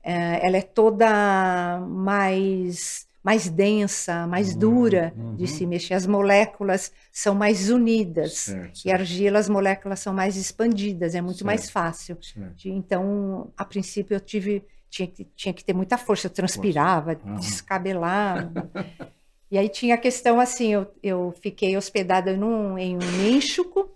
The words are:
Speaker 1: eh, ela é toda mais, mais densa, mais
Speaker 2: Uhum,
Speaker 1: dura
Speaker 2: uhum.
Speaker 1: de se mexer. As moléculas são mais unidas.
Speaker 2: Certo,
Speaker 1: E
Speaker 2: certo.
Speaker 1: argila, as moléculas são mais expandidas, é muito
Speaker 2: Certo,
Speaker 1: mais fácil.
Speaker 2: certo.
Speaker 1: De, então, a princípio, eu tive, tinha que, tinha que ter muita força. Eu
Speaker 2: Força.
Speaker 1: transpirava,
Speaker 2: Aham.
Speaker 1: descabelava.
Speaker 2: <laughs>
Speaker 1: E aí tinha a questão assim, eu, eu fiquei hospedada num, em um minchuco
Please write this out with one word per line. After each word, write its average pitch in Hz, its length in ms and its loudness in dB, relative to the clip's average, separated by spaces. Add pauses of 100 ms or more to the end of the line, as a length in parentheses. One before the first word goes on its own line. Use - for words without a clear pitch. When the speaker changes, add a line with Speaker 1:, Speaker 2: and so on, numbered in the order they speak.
Speaker 1:
eh, 170 420 0
ela 185 120 4
é 190 40 2
toda 196 1300 4
mais, 190 1160 0 (160)
mais 190 260 2
densa, 190 800 0
mais 185 260 0
Speaker 2:
Uhum, 165 80 -4
Speaker 1:
dura 214 560 4
Speaker 2:
uhum. 113 200 -8
Speaker 1:
de 180 120 -4
se 175 180 -4
mexer. 175 280 -4
As 185 120 0
moléculas 202 880 2 (180)
são - 240 0
mais 202 360 2
unidas. 214 640 2
Speaker 2:
Certo, 92 460 -8
Speaker 1:
E - 40 -
Speaker 2:
certo. 185 180 2
Speaker 1:
argila, 196 400 2
as 190 80 -2
moléculas 196 520 0
são 196 120 -6
mais 190 240 -2
expandidas, 196 760 -2
é 175 60 -2
muito 180 180 -6
Speaker 2:
Certo, 196 80 -8
Speaker 1:
mais 214 240 -2
fácil. 170 500 -6
Speaker 2:
certo. - 360 -16
Speaker 1:
De, 190 140 -12
então, 190 840 -4
a 196 80 -8
princípio, 202 500 -6
eu 196 60 -2
tive, 202 440 -4 (240)
tinha 180 200 -8
que, 185 160 -18 (100)
tinha - 180 -6
que - 120 -12
ter 185 100 0
muita 190 240 0
força. 208 280 -2
Eu - 40 -4
Speaker 2:
Força. - 60 -20
Speaker 1:
transpirava, 165 880 0
Speaker 2:
Aham. 202 160 -8
Speaker 1:
descabelava. 180 1300 -4
Speaker 2:
<laughs> - 420 -12 (380)
Speaker 1:
E 196 80 2
aí 208 100 2
tinha 233 280 2
a - 20 -4
questão 240 420 4
assim, 247 320 2
eu, 202 180 0 (120)
eu 180 400 -2
fiquei 190 340 0
hospedada 190 580 0
num, 202 440 -2
em 180 180 -2
um 180 220 -2
minchuco 294 760 0